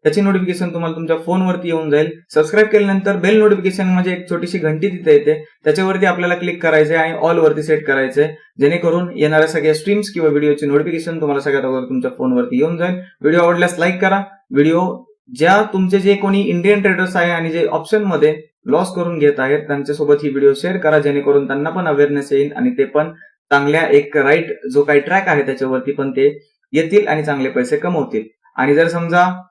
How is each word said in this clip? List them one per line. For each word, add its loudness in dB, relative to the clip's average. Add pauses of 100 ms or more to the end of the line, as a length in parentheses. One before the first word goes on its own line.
त्याची 0
नोटिफिकेशन 0
तुम्हाला -6
तुमच्या -2
फोनवरती -2
येऊन -4
जाईल. 2 (240)
सबस्क्राईब 4
केल्यानंतर 2
बेल 4
नोटिफिकेशन 2
म्हणजे 0
एक -8
छोटीशी -4
घंटी -2
तिथे 0
येते, 4 (200)
त्याच्यावरती 0
आपल्याला 0
क्लिक -6
करायचंय 4
आणि -2
all 0
वरती 2
सेट -2
करायचंय, 0 (260)
जेणेकरून 0
येणाऱ्या 2
सगळ्या 0
स्ट्रीम्स -2
किंवा 0
व्हिडिओची 0
नोटिफिकेशन -2
तुम्हाला -2
सगळ्यात -2
अगोदर -4
तुमच्या -4
फोनवरती -2
येऊन 0
जाईल. -2 (260)
व्हिडिओ 2
आवडल्यास 2
लाईक 0
करा. 0 (280)
व्हिडिओ 0 (340)
ज्या 4 (100)
तुमचे 0
जे 2
कोणी 0
इंडियन 0
ट्रेडर्स 0
आहे 0
आणि -4
जे -2
ऑप्शन -2
मध्ये 2 (300)
लॉस 0
करून -4
घेत 2
आहेत, 0
त्यांच्यासोबत -2
ही -2
व्हिडिओ 2
शेअर -4
करा, 2
जेणेकरून 0
त्यांना -4
पण -4
अवेअरनेस 0
येईल 0
आणि 0
ते 0
पण -4 (380)
चांगल्या 2
एक 2
राईट 2 (260)
जो 4
काही 2
ट्रॅक -2
आहे, 2
त्याच्यावरती -4
पण -4
ते 0 (260)
येतील 2
आणि -2
चांगले -2
पैसे -2
कमवतील. -4 (340)
आणि 2
जर 4
समजा 0